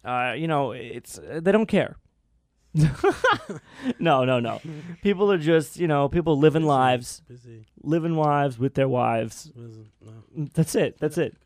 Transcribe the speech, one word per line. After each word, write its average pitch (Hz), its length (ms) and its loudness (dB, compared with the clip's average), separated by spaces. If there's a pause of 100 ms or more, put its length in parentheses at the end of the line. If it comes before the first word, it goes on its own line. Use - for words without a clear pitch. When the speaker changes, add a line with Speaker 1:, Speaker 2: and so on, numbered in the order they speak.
Speaker 1:
Uh, 123 320 -2
you 160 100 -6
know, 139 240 0
it's, - 480 -14
uh, 147 240 -10
they 190 80 4
don't 214 140 4
care. - 320 0 (760)
<laughs> 160 40 0 (1200)
No, 143 260 4
no, 127 140 2
no. 113 220 -4 (400)
People 202 300 2
are 190 60 2
just, 160 400 2
you 170 100 0
know, 143 200 2
people 160 300 0
living 156 240 6
Speaker 2:
Busy. 156 80 0
Speaker 1:
lives. 127 580 0
Speaker 2:
Busy. 120 380 -20 (180)
Speaker 1:
Living 165 320 -2
lives 147 420 0
with 131 180 -2
their 135 120 2
wives. 117 600 -2
Speaker 2:
Busy. 117 380 -20 (180)
No. 110 80 -20 (260)
Speaker 1:
Mm, 147 160 -8
that's 165 220 0
it. 165 240 0
That's 151 180 -4
Speaker 2:
Yeah, 160 80 2
Speaker 1:
it. - 100 -8 (100)